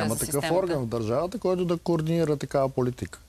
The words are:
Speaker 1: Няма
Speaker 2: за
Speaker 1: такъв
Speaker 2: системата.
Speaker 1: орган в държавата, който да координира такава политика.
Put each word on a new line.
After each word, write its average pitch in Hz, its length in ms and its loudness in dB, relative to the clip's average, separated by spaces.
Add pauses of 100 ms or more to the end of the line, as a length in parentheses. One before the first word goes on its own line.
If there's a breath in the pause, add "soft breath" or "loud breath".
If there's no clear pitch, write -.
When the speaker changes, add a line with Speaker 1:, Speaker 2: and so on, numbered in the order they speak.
Speaker 1:
Няма 107 120 0
Speaker 2:
за - 40 -2
Speaker 1:
такъв 135 140 -2 (100)
Speaker 2:
системата. 165 100 0 (120)
Speaker 1:
орган 330 180 0
в - 20 -2
държавата, 117 540 -2
който 185 260 0
да 170 120 2
координира 165 600 0
такава 135 320 0
политика. 123 600 -2